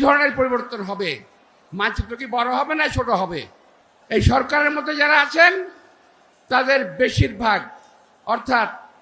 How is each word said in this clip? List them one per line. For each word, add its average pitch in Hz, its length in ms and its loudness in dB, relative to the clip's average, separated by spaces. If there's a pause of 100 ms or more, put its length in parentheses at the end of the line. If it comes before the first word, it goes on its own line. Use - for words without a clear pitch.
ধরনের 285 340 4
পরিবর্তন 247 500 -2
হবে? 196 220 -4 (640)
মানচিত্র 220 480 -4
কি 269 60 -10 (100)
বড় 240 220 0
হবে 285 220 -2
না 302 60 0 (100)
ছোট 247 120 -4 (140)
হবে? 170 180 -6 (680)
এই 220 200 2
সরকারের 294 460 2
মধ্যে 302 240 -4
যারা 294 240 4
আছেন 330 280 4 (1000)
তাদের 262 300 2 (200)
বেশিরভাগ 220 600 2 (680)
অর্থাৎ 233 420 0 (340)